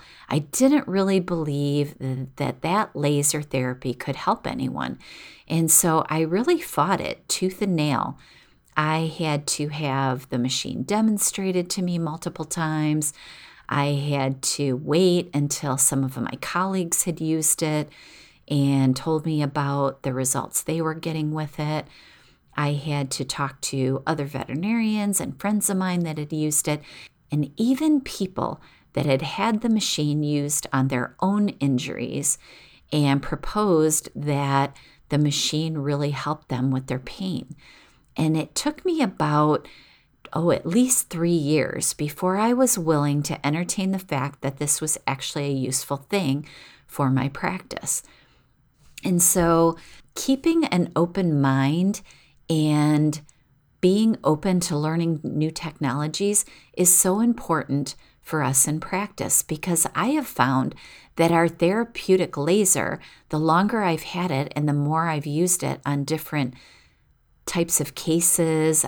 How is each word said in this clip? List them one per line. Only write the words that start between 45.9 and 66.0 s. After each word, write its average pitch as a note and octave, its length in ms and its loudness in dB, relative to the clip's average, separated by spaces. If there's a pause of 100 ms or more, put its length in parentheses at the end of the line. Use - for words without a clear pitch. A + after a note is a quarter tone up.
thing D3 380 0 (400)
for C#3 240 0
my C3 180 2
practice. - 720 -6 (1040)
And F3 180 2
so E3 540 4 (380)
keeping D#4+ 520 2
an - 280 0
open E3+ 460 2
mind C#3 640 2 (460)
and D3+ 720 2 (600)
being G#3+ 420 4
open E3+ 380 2
to E3 160 -2
learning D#3+ 460 0
new D#3 280 -2
technologies D#3 920 -2 (300)
is F3+ 200 4
so G3 260 2
important D#3+ 760 0 (260)
for D#3 220 -2
us C3+ 260 2
in D#3+ 100 -2
practice, - 640 -2
because D#3+ 520 -2
I F3+ 140 0
have C#4+ 180 0
found C3 480 0 (420)
that E3 160 4
our E3+ 160 4
therapeutic F#3 880 0
laser, E3 640 0 (300)
the D#3 80 0
longer F3+ 440 2
I've E3+ 200 0
had F3+ 280 -4
it C#3 240 -2
and D3+ 140 0
the C#3+ 60 2
more D#3 340 0
I've D3+ 180 -2
used D#3 380 0
it C3+ 220 -4
on C#3+ 180 0